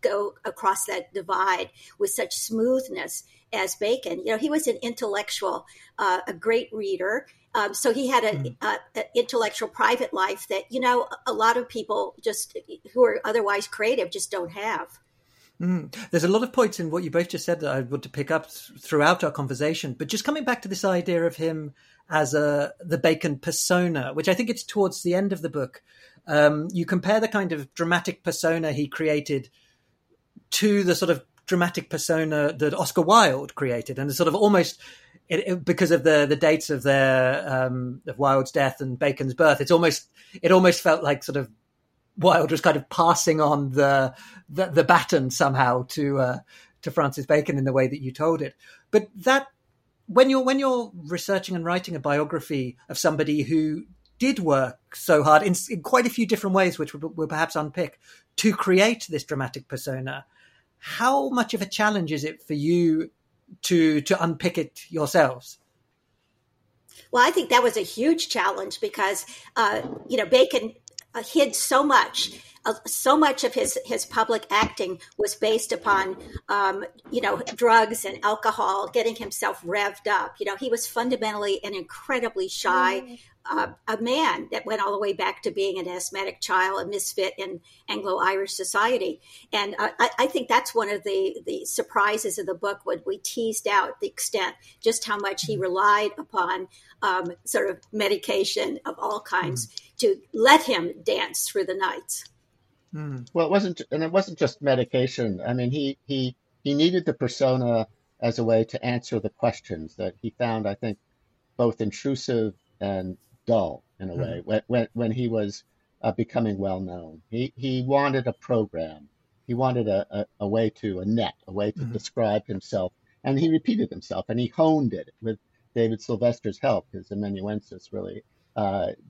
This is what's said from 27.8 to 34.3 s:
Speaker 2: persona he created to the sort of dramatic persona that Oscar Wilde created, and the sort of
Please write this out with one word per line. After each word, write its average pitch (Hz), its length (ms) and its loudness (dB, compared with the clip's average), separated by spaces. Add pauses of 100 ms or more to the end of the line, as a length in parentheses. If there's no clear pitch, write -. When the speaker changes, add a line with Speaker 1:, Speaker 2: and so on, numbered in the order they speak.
Speaker 2:
persona 160 480 0
he 139 160 -4
created 147 600 -2 (1040)
to 202 320 2
the 180 100 4
sort 175 160 2
of 139 120 0 (220)
dramatic 175 460 0
persona 156 640 0
that 147 180 0
Oscar 175 300 0
Wilde 156 520 4
created, 123 440 -4
and 139 100 -2
the 135 60 -4
sort 160 140 2
of 151 60 2